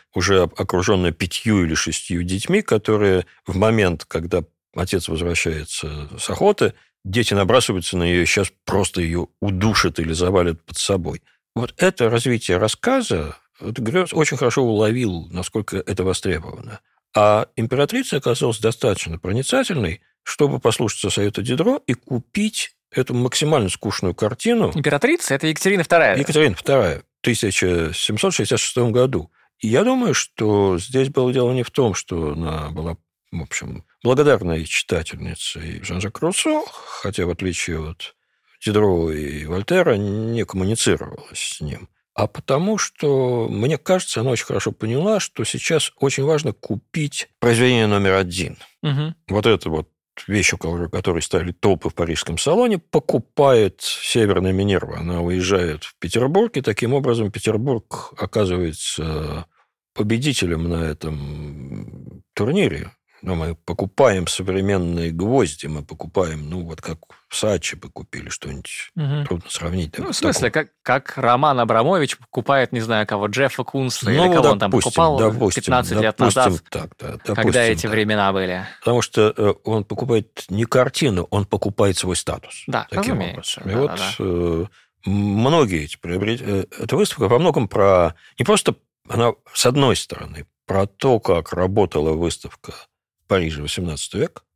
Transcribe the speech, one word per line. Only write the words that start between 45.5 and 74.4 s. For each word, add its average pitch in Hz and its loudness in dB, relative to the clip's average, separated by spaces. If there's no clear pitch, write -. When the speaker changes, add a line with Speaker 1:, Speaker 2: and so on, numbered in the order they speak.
Speaker 1:
очень 139 0
важно 147 0
купить - -8
произведение 120 4
номер 101 4
один. 90 -2
Speaker 2:
Мгм. 151 -2
Speaker 1:
Вот 104 2
это 101 4
вот 78 -4
вещь, 98 0
у - -6
которой, 85 -4
которой 85 -2
стояли 87 -2
толпы 95 0
в 80 -10
парижском 82 -4
салоне, 208 2
покупает 131 2
Северная 95 0
Минерва. 92 0
Она 85 -4
уезжает 90 0
в - -16
Петербург, 165 0
и 135 -2
таким 117 -2
образом 120 0
Петербург 110 -4
оказывается 80 -4
победителем 104 0
на 82 -2
этом 73 -10
турнире. 139 -2
Ну, 90 -4
мы 82 -2
покупаем 95 2
современные 90 -2
гвозди, 98 0
мы 76 -6
покупаем, 78 -4
ну, 90 -8
вот 82 -14
как 82 -10
в - -10
Саачи 101 -2
бы - -18
купили - -16
что-нибудь. - -12
Speaker 2:
Мгм. 147 -2
Speaker 1:
Трудно 87 -6
сравнить, 85 -4
да, - -14
Speaker 2:
Ну, 392 -6
Speaker 1:
вот 320 -4
Speaker 2:
в - -4
смысле, - 0
Speaker 1:
такого. 156 -2
Speaker 2:
как, 131 0
как - -14
Роман 127 4
Абрамович 123 2
покупает 131 0
не 120 -2
знаю 110 0
кого, 104 -2
Джеффа 131 0
Кунса 131 -4
Speaker 1:
Ну, 104 2
Speaker 2:
или 180 6
кого 156 6